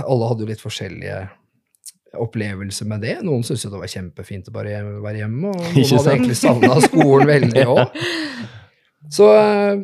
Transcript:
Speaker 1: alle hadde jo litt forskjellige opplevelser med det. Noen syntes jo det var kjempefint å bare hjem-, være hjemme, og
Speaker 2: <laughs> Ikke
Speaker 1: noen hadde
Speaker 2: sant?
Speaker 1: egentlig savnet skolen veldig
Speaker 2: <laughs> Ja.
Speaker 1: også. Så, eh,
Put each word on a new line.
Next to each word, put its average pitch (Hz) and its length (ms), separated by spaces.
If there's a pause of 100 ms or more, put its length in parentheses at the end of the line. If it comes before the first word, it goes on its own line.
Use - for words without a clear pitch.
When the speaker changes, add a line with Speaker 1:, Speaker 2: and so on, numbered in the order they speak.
Speaker 1:
alle 117 260
hadde 110 160
jo 110 60
litt 107 100
forskjellige 98 640 (880)
opplevelser 101 760
med 107 140
det. 139 140 (100)
Noen 135 160
syntes 113 240
jo 104 60
det 98 100
var 95 80
kjempefint 92 580
å 107 60
bare 104 220
hjem-, 104 260
være 107 220
hjemme, 127 260
og 190 160
Speaker 2:
<laughs> 170 80
Ikke - 0
Speaker 1:
noen - 160
hadde 123 140
Speaker 2:
sant? - 100
Speaker 1:
egentlig 247 240
savnet - 480
skolen 139 400
veldig 135 380
Speaker 2:
<laughs> - 20
Ja. 123 80
Speaker 1:
også. 320 320 (1000)
Så, 151 260
eh, 208 520